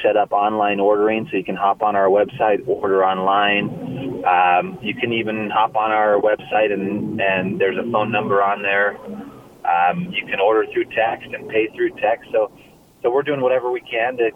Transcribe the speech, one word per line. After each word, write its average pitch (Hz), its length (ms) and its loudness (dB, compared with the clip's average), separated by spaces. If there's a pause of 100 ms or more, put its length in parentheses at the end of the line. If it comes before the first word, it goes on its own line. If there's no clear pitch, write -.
set 107 140 2
up 104 160 0
online 101 460 0
ordering, 104 500 2
so - 80 -4
you 95 60 0
can 95 140 -6
hop 98 260 0
on 104 140 0
our 98 100 4
website, 101 640 2
order 98 360 2
online. 95 1200 -2
Um, 90 560 4
you 104 140 -6
can 123 180 -4
even 107 380 -4
hop 110 240 0
on 110 160 0
our 107 300 2
website 107 520 0
and, 101 480 -4
and 95 400 -2
there's 95 160 2
a 95 140 -4
phone 107 220 0
number 104 280 0
on 101 220 0
there. 101 340 0 (680)
Um, 87 480 0
you 101 140 -4
can 104 120 -6
order 107 340 4
through 117 120 -2 (120)
text 113 360 -2
and - 160 -12
pay 107 260 0
through 117 160 -2 (100)
text. 110 300 -2
So, 107 220 0 (500)
so 120 100 0
we're 139 100 2
doing 143 180 -4
whatever 127 320 0
we 123 80 -4
can 123 380 -4
to 113 180 2